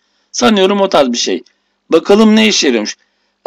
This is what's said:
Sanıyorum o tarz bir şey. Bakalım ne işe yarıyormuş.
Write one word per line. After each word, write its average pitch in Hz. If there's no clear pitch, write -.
Sanıyorum 202
o 190
tarz 143
bir 120
şey. 95
Bakalım 214
ne 220
işe 175
yarıyormuş. 110